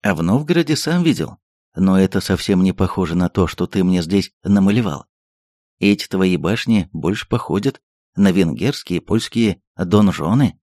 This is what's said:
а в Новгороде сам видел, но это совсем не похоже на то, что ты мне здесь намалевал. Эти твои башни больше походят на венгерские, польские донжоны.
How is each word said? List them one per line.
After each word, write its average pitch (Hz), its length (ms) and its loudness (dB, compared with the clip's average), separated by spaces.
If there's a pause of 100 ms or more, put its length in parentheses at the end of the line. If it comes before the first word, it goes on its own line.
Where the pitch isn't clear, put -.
а 98 140 0
в 82 80 -2
Новгороде 151 500 0
сам 170 300 -2
видел, 113 320 -2 (400)
но 95 200 2
это 95 240 2
совсем 95 440 0
не 92 80 2
похоже 90 420 -2
на 90 140 0
то, 92 180 0
что - 220 -6
ты 95 160 0
мне 90 180 2
здесь 92 300 -2 (100)
намалевал. 101 640 0 (720)
Эти 101 300 0
твои 92 280 2
башни 98 560 -2
больше 85 360 -4
походят 117 520 -4 (360)
на 98 160 4
венгерские, 87 680 -2
польские 113 640 -2 (140)
донжоны. 98 840 0 (100)